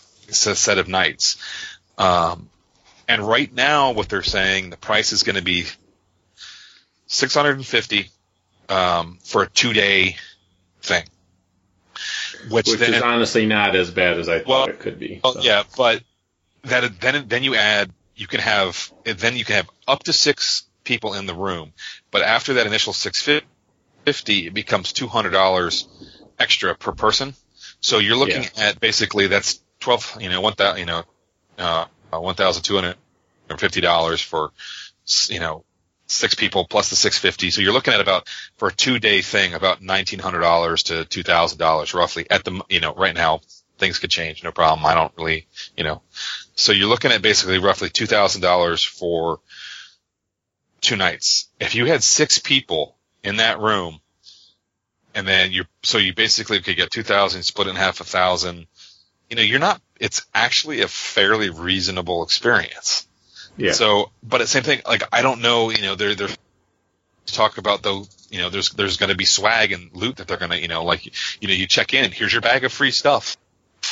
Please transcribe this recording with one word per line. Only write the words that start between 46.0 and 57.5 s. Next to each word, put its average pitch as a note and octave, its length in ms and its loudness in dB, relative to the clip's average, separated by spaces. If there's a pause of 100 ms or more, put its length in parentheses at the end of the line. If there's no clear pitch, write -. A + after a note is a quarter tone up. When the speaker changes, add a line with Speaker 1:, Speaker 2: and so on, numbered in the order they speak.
Speaker 1:
so - 160 2
you're G2+ 160 2
looking B2 240 2
at G#2+ 100 2
basically F#2+ 380 2
roughly F#2+ 300 2
two - 180 -2
thousand G2 340 2
dollars F2 420 2
for E2 560 -4 (1400)
two - 140 0
nights. - 540 0 (100)
If - 160 -4
you A#2+ 100 2
had D3+ 180 2
six - 360 2
people F2+ 560 -2 (280)
in G2+ 140 -4
that A2+ 220 2
room, F#2+ 400 -2 (1160)
and G2 140 -6
then F#2+ 240 2
you, F#2 140 -4 (180)
so - 140 0
you F#2+ 160 2
basically G#2+ 480 0
could E2+ 140 -4
get E2+ 160 0
two A#2 120 -4
thousand, G2 400 2
split - 240 -2